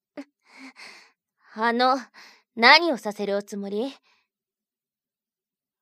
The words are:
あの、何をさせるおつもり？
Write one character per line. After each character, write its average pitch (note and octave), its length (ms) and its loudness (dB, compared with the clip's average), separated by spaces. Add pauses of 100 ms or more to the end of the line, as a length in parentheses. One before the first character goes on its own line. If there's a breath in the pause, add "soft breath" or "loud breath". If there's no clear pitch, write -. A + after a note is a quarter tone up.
(1600 loud breath)
あ A3+ 160 -2
の、 B3+ 260 0 (580 loud breath)
何 D4+ 360 6
を A#3+ 60 -4
さ G#3 160 -8
せ G#3 120 -8
る G3 120 -4
お G#3 40 -4
つ G#3 160 -14
も G3 120 -10
り？ A#3+ 260 -6 (1900)